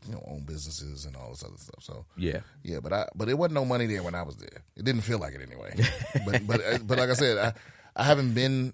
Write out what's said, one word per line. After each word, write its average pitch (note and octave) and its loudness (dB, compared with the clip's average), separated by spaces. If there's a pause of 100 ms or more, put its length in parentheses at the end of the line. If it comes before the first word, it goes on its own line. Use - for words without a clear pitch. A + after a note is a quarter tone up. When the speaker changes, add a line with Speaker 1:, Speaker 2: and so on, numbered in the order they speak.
Speaker 1:
you A2+ -10
know, E2 -10
own D2 -8
businesses D2 -8
and C#2 -10
all B1+ -12
this B1+ -12
other G1+ -14
stuff. - -14
So - -14 (100)
Speaker 2:
Yeah. F2 -2 (220)
Speaker 1:
yeah, D#2+ -6
but D#2+ -2
I, G#2 0
but G#2+ -2
it C3 2
wasn't D#3+ 2
no C3+ 2
money B2 2
there G#2 -2
when F2 -4
I F2 -4
was C#2+ -8
there. - -16 (140)
It G2+ -8
didn't A#2+ 2
feel A2 0
like C#2+ -6
it C2+ -10
anyway. B1 -10 (260)
Speaker 2:
<laughs> C3 0
Speaker 1:
But, G#2 2
but, A2+ 2
uh, A#2 2
but A2+ 2
like B2+ 4
I B2+ 4
said, B2 4
I, A2 2 (420)
I A#2+ 0
haven't C#3 6
been, C3 2